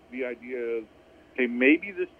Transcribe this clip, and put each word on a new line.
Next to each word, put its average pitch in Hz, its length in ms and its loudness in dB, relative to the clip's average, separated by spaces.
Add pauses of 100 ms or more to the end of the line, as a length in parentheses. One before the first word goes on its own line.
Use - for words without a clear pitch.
(120)
the 127 140 -6
idea 120 540 -6
is, 110 40 -8 (520)
hey, 127 120 2
maybe 139 440 4
this 180 180 -6 (100)